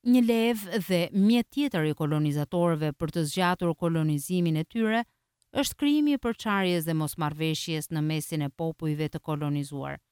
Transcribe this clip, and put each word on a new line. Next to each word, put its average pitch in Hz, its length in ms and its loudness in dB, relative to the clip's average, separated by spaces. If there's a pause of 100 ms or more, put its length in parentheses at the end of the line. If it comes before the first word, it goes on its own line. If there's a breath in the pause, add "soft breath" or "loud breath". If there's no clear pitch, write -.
Një 247 160 6
levë 226 600 0
dhe 180 120 2 (140)
mjet 220 400 4
tjetër 262 320 0
i 151 120 0
kolonizatorëve 151 1000 0
për 156 160 -4
të 170 160 0
zgjatur 180 480 0
kolonizimin 165 800 0
e 160 80 0
tyre 226 380 0 (580)
është - 200 -4
krijimi 294 340 2
i - 80 -6
përçarjes 190 640 0
dhe 160 100 -2
mosmarrveshjes 156 960 -4
në 151 140 0
mesin 156 380 -2
e 135 40 -4
popujve 156 600 -4
të 160 120 -8
kolonizuar. 143 800 -4 (120)